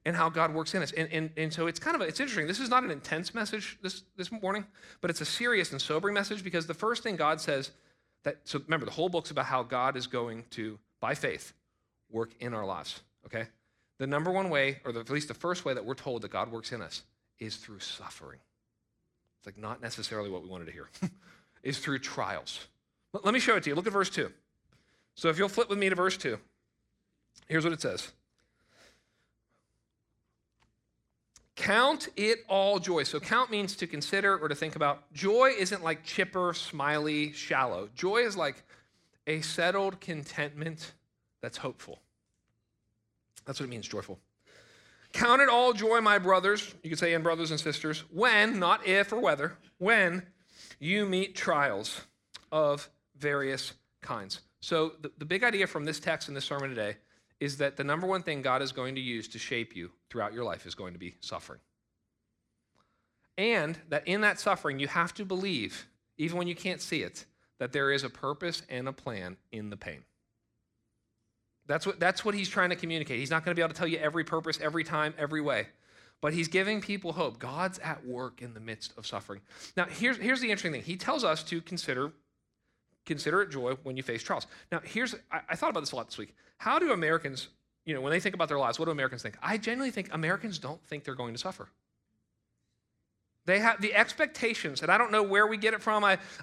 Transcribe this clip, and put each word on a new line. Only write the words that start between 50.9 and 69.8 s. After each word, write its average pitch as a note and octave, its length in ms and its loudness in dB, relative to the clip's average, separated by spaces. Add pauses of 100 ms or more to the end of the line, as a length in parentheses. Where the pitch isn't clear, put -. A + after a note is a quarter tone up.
meet F#3+ 320 0
trials C#3 640 0 (500)
of D3 380 2 (260)
various C3+ 560 -2 (300)
kinds." G2+ 400 -8 (200)
So D#3+ 400 0
the, D3 180 -10
the D3+ 60 -10
big F#3 180 0
idea G3 240 2
from D3+ 180 -4
this D3+ 140 -2
text D#3+ 280 -2
and C#3+ 80 -10
this C3 100 -6
sermon C#3 260 -4
today G#2+ 260 -4 (420)
is C#3 180 -4
that C#3 200 0
the C#3 60 -2
number D#3 240 0
one F#3+ 160 0
thing D3 180 -2
God C3 220 2
is C3 80 -2
going C3 240 -4
to C3 60 -4
use A#2+ 260 -4
to - 100 -14
shape A#2 380 -4
you E2+ 160 -10 (180)
throughout G#2+ 240 -4
your A#2+ 100 -6
life F2 220 -4
is F2 80 -12
going F#2 200 -10
to F2 40 -16
be F2 240 -12
suffering. - 380 -12 (1800)
And F#3 400 2 (120)
that D3+ 180 -2
in G3 140 2
that G3+ 180 4
suffering, D#3 400 0
you C#3 80 0
have E3+ 280 0
to G#3+ 80 -8
believe, F#3 640 -4 (320)
even E3+ 220 -2
when F3 80 0
you F3 80 -4
can't F3+ 260 -4
see D3 220 -2
it, - 220 -10 (340)
that B2+ 140 -4
there C#3 180 2
is C#3 120 2
a B2+ 60 -6
purpose D3+ 580 -4
and C3 200 -6
a C3+ 40 -4
plan F#2+ 460 -8 (140)
in G#2 180 -8
the G2+ 80 -10
pain. D2+ 260 -12 (1600)